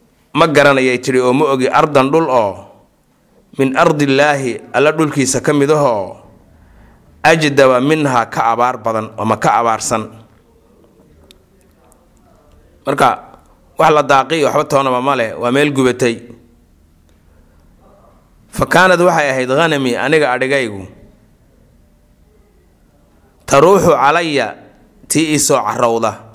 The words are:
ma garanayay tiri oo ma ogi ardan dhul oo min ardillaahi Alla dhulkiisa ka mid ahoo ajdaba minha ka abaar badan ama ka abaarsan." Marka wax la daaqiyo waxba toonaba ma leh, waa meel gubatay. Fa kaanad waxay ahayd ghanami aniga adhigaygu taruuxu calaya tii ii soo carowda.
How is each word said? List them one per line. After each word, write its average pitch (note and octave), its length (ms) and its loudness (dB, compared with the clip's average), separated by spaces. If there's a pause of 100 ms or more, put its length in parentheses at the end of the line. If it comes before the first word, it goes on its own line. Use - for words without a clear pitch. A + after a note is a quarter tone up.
(340)
ma D#3 140 4
garanayay C3+ 500 2
tiri B2+ 240 -2
oo B2+ 100 2
ma C#3+ 120 0 (100)
ogi B2+ 160 -2
ardan C#3 400 0
dhul D#3+ 180 0
oo G#2 380 -2 (920)
min C3+ 180 -2
ardillaahi C#3+ 840 0 (140)
Alla C#3 180 2
dhulkiisa C#3 480 -2
ka D3+ 140 -2
mid C#3+ 160 0
ahoo B2 460 -2 (1080)
ajdaba C#3 560 2
minha C3+ 460 0
ka A#2 260 -2
abaar A#2+ 260 -2
badan A2 400 -4
ama G#2+ 200 0
ka - 120 0 (120)
abaarsan." A2 400 -2 (2750)
Marka C#3 220 0 (720)
wax D#3+ 160 2
la D3 80 2
daaqiyo C#3 440 0
waxba C#3+ 180 0
toonaba C3+ 380 0
ma C#3 140 -2
leh, A2 220 -4
waa A#2+ 120 -2
meel D3 220 0
gubatay. B2+ 420 0 (2250)
Fa - 160 -4
kaanad F3+ 340 4
waxay E3 300 2
ahayd C3 180 -4
ghanami C#3 480 0
aniga C3+ 380 0
adhigaygu B2+ 480 -4 (2750)
taruuxu E3 480 4
calaya C#3+ 520 0 (600)
tii D#3 260 -2
ii D3 40 0
soo C#3 240 0
carowda. A2+ 500 -2 (220)